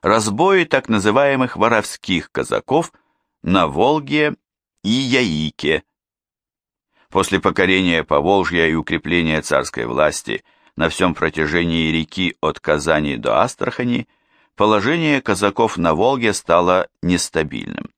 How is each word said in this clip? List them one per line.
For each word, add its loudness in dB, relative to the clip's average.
разбои 2
так -2
называемых 0
воровских 0
казаков -2
на 2
Волге 0
и -4
Яике. 0
После 2
покорения 2
Поволжья 2
и 2
укрепления -2
царской -2
власти -2
на 0
всем -2
протяжении -2
реки -4
от -2
Казани 0
до 0
Астрахани, -4
положение 2
казаков 0
на 2
Волге 0
стало 2
нестабильным. -4